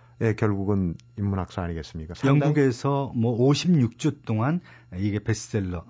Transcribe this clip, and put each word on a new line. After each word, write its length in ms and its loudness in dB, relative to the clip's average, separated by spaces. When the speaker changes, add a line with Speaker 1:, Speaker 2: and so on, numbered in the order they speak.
Speaker 1:
결국은 580 0
인문학사 440 -4
아니겠습니까? 540 -8
상당히 260 2
Speaker 2:
영국에서 600 0
뭐 240 2
오십육 600 4
주 240 -2
동안 380 0
이게 220 0
베스트셀러에 720 -4